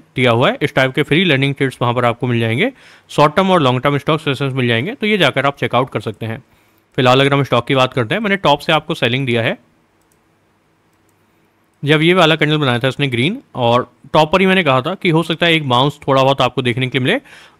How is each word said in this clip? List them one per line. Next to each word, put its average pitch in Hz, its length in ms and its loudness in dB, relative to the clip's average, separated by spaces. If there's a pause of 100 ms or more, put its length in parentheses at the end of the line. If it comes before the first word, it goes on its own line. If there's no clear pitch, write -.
(160)
दिया 123 140 2
हुआ 123 200 2
है। 262 120 -4
इस 147 120 -4
टाइप 131 200 0
के 151 80 0
फ्री 156 220 0
लर्निंग 139 300 0
टिप्स 135 280 -4
वहाँ 120 120 0
पर 123 100 -2
आपको 120 220 -2
मिल 120 140 0
जाएंगे, 127 320 -2 (380)
शॉर्ट 151 260 2
टर्म 190 140 0
और 175 120 2
लॉन्ग 127 200 0
टर्म 143 160 0
स्टॉक 156 220 -2
सेशंस 139 320 -4
मिल 127 160 -2
जाएंगे, 123 260 -2
तो 220 120 -6
ये 214 120 0
जाकर 135 280 0
आप 143 100 -2
चेकआउट 123 340 -2
कर 123 100 -6
सकते 113 260 -10
हैं। 113 160 -10 (540)
फिलहाल 127 240 4
अगर 139 140 2
हम 139 100 2
स्टॉक 120 220 0
की 143 80 -2
बात 127 180 2
करते 123 220 -4
हैं, 220 80 -4
मैंने 196 140 -2
टॉप 151 220 0
से - 140 -4
आपको 156 220 -2
सेलिंग 131 320 -4
दिया 117 160 -2
है। 165 160 -4 (2250)
जब 151 200 2
ये 175 120 4
वाला 165 220 4
कैंडल 151 200 0
बनाया 131 220 0
था 131 100 -2
इसने 139 200 -4
ग्रीन, 131 300 -2 (160)
और 123 360 0 (220)
टॉप 156 200 2
पर 185 80 2
ही 190 60 2
मैंने 190 180 2
कहा 131 160 2
था 160 140 -4
कि 196 160 -2
हो 160 120 2
सकता 170 240 -4
है 165 80 2
एक 151 140 -2
बाउंस 127 300 0 (100)
थोड़ा 135 140 4
बहुत 135 180 2
आपको 127 220 -2
देखने 123 260 -2
के 135 100 -4
लिए 127 80 -2
मिले, 226 140 0 (400)